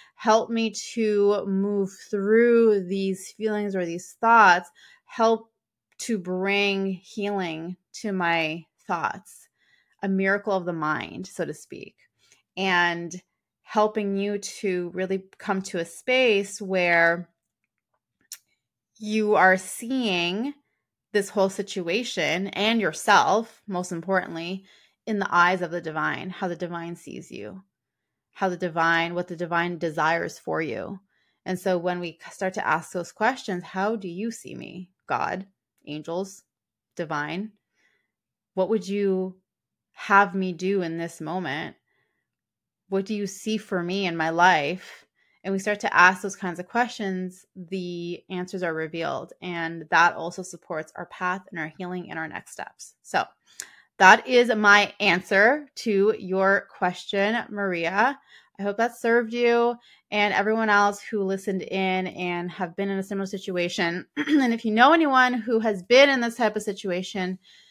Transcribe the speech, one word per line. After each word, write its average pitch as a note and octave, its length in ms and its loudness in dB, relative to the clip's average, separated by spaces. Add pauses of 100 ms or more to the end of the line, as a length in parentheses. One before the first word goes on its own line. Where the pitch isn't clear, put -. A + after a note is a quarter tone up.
(140)
help A3+ 360 2
me A3+ 220 0 (200)
to G#3 540 2
move G3 440 0 (200)
through A3 760 4
these F#3+ 460 -4
feelings G#3 420 -4
or F#3 120 -2
these E3+ 340 -10
thoughts, G3+ 500 6 (360)
help A3+ 440 0 (500)
to A3+ 180 -2
bring G3 760 0
healing F3+ 840 -6 (160)
to G#3 180 -8
my E3 540 -2 (200)
thoughts, - 640 -6 (540)
a G3+ 60 -2
miracle G3 440 0
of F#3 140 -2
the F3 80 -4
mind, D3+ 520 -6
so E3+ 200 -8
to D3+ 80 -8
speak, - 420 -18 (600)
and F3 640 0 (400)
helping G#3+ 560 0
you G3+ 180 -2
to F3+ 560 -4
really F#3 320 -4 (140)
come F#3+ 240 -4
to F#3+ 160 -8
a E3+ 80 -2
space A3+ 760 0
where F3 680 2 (1700)
you G#3+ 360 0
are F#3 220 8
seeing A3 960 -4 (640)
this G3 140 0
whole G3 180 2
situation F#3+ 1000 -4
and A3 300 0
yourself, F#3+ 880 2
most F3+ 240 -4
importantly, F3+ 760 -4 (400)
in G#3+ 120 -2
the - 160 -2
eyes F3+ 280 4
of D#3+ 80 -6
the F3 100 -4
divine, D#3 480 -4
how F#3 180 -8
the F3 80 -4
divine E3+ 400 -8
sees - 380 -16
you, F#3 300 -14 (720)
how F#3+ 180 -4
the F3+ 60 -6
divine, E3 580 0
what F3 120 -4
the F3+ 80 -10
divine E3+ 440 -2
desires E3 600 -2
for D#3+ 220 -4
you. B2+ 400 -6 (460)
And F#3 120 -4
so F#3 200 0
when F3 220 -4
we E3+ 180 -10 (120)
start F#3+ 240 -6
to - 120 -4
ask D#3+ 260 -2
those F3 200 -8
questions, G#3+ 520 -2
"How G#3 320 -4
do G3 120 -10
you G3 220 -8
see - 240 -14
me, - 360 -14 (160)
God, F3+ 400 -4 (400)
angels, E3 560 -8 (540)
divine? D#3+ 560 -6 (1000)
What F#3 160 0
would G3+ 180 -2
you F#3+ 540 -2 (520)
have G3 420 4
me F#3 180 -2
do F#3 300 -2
in E3 160 -4
this E3 240 -8
moment? D#3 540 -6 (1120)
What G3 160 -2
do G#3+ 80 -4
you G3+ 120 -4
see G#3+ 300 -4
for G3 260 -4
me F#3+ 220 -4
in E3+ 140 -4
my D#3+ 100 0
life?" E3 800 2 (400)
And G3 60 -4
we F#3+ 80 -2
start G#3 200 -2
to - 160 -2
ask F#3 260 6
those F#3+ 120 -8
kinds F3 240 -8
of F3+ 80 -10
questions, F#3+ 880 -6
the F3 720 -8
answers F3+ 360 -6
are E3 100 -2
revealed. D#3+ 680 -6
And E3+ 500 -8
that E3+ 260 6
also F3 260 -8
supports D#3+ 540 -10
our F3 100 -10
path F#3 420 -6
and E3+ 120 -10
our D#3 180 -8
healing F3+ 320 -8
and D#3+ 80 -10
our D#3+ 80 -8
next - 240 -14
steps. - 520 -16
So D#3 200 -2 (760)
that G#3 280 8
is B3 260 4
my G#3 460 6
answer G#3 800 4
to G#3 420 2
your F#3+ 480 2 (100)
question, G3+ 720 -2
Maria. G3 720 0 (400)
I G3 60 -6
hope G3+ 140 -4
that A#3+ 200 -2
served A#3 340 2
you A#3+ 440 2 (340)
and G#3 240 0
everyone A3 340 0
else G3+ 320 4
who G#3 220 -4
listened F#3+ 400 -2
in F#3 460 -2
and F3 420 -6
have F3 240 -8
been G3 140 -4
in G3 100 -2
a F#3+ 60 -4
similar G3 220 -4
situation. F3 840 -4
<clears throat> - 40 -12
And C#4+ 360 2
if A3+ 120 -4
you A3 80 0
know B3 200 6
anyone C4+ 400 4
who A3+ 280 0
has G#3+ 240 0
been C#4 260 8
in C4 100 2
this A#3 140 -2
type G#3+ 220 0
of G#3 80 -6
situation, F#3 720 -4 (320)